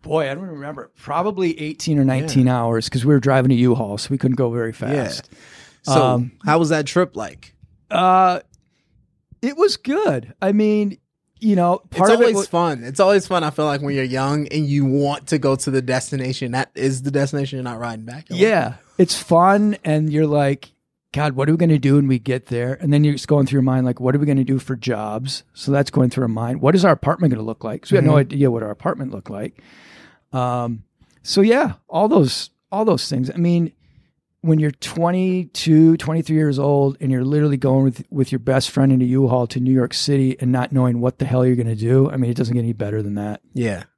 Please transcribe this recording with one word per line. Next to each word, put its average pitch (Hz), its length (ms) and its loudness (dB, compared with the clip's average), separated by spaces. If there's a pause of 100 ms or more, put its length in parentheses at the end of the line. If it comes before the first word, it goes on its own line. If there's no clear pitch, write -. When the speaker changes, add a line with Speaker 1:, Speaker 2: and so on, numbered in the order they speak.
Speaker 1:
Boy, 151 280 -4
I 139 60 -6
don't 190 80 -12
remember. 143 480 -14 (100)
Probably 175 560 -4
eighteen 151 400 -4
or 139 60 4
nineteen 135 420 2
Speaker 2:
Yeah. 127 140 0
Speaker 1:
hours 117 280 -2
'cause 123 160 -4
we 147 80 4
were 143 60 6
driving 131 320 2
a 131 60 4
U-Haul, 117 420 0
so - 120 -10
we 139 80 -2
couldn't 127 180 0
go 123 140 0
very 117 200 -4
Speaker 2:
Yeah. 127 340 -4
Speaker 1:
fast. - 240 -12 (540)
Speaker 2:
So 131 180 2
Speaker 1:
Um, 127 320 0 (120)
Speaker 2:
how 156 160 2
was 160 80 0
that 156 180 0
trip - 300 -2
like? 87 380 -14 (360)
Speaker 1:
Uh, 185 480 2 (1040)
it 285 140 -4
was 381 200 2
good. 254 640 -2
I 196 120 0
mean, 208 460 0 (420)
you 220 160 2
know, 175 340 0
part 190 200 2
Speaker 2:
It's 226 40 8
Speaker 1:
of 233 60 2
it 240 40 6
Speaker 2:
always 226 120 2
Speaker 1:
wa- 196 80 0
Speaker 2:
fun. 165 400 -2
It's 135 160 -6
always 190 260 4
fun, 175 180 -2
I 151 60 -2
feel 151 140 -4
like, 143 180 -2
when 143 140 -4
you're 131 80 -2
young 135 440 -2
and 151 180 -2
you 143 200 0
want 143 420 -2
to 156 100 0
go 135 180 2
to 139 160 -6
the 131 100 0
destination. 127 720 -6
That 131 240 -4
is 131 260 -4
the 139 80 -4
destination. 139 460 -4
You're 127 80 -8
not 120 160 -10
riding 113 240 -10
back. 123 260 -18
Speaker 1:
Yeah. 175 440 0 (240)
It's 180 220 2
fun. 196 640 2
And 156 280 0
you're 156 140 2
like, 143 440 -2 (420)
"God, 143 220 -2
what 135 140 -2
are 156 40 4
we 165 60 2
gonna 165 200 4
do 139 180 2
when 143 100 4
we 131 140 0
get 127 260 -6
there?" 123 340 -4
And 143 120 0
then 147 120 4
you're 147 100 2
just - 140 -10
going 143 180 4
through 139 120 -2
your 131 40 2
mind, 131 240 0
like, 123 140 -2
"What 127 140 0
are 143 60 2
we 147 60 0
gonna 135 180 2
do 131 160 -2
for 131 160 -8
jobs?" 110 680 -6 (100)
So - 200 -6
that's 143 180 0
going 127 200 2
through 131 120 -4
our 117 60 -2
mind. 117 320 -4
"What 151 160 2
is 180 80 4
our 180 80 6
apartment 151 420 0
gonna 110 100 -6
look 113 200 -10
like?" 107 180 -10
'Cause - 80 -10
we 196 60 4
had 160 80 4
no 156 80 6
Speaker 2:
Mm-hmm. 151 80 6
Speaker 1:
idea 139 320 0
what 113 100 -4
our 107 80 -8
apartment - 420 -6
looked - 180 -14
like. 104 300 -12 (720)
Um, 123 500 -4 (400)
so - 180 0
yeah, 233 340 4 (140)
all 190 200 0
those, 175 420 2 (220)
all 208 120 -2
those 175 240 0
things. 127 220 -4
I - 80 -10
mean, 170 340 2 (720)
when 160 160 4
you're 151 140 0
twenty-two, 170 1200 2
twenty-three 156 400 -2
years 147 220 2
old 139 420 2
and 135 100 -2
you're 127 140 0
literally 147 320 2
going 135 280 2
with, 131 260 -2
with 135 220 -2
your 131 60 -2
best 131 320 0
friend 135 220 2
in 127 80 4
a 127 40 2
U-Haul 123 440 2
to 127 120 -6
New 127 120 0
York 127 220 0
City 135 460 0
and 127 120 0
not 127 200 -2
knowing 127 280 2
what 123 180 -2
the 143 60 -2
hell 127 220 2
you're 127 100 4
gonna 117 200 -2
do, 127 340 2
I 143 60 -8
mean, 123 140 -2
it 117 60 -4
doesn't 120 180 -2
get 120 60 0
any 117 120 -2
better 107 300 -4
than 101 120 -6
that. 104 260 -8 (140)
Speaker 2:
Yeah. 107 300 -4 (140)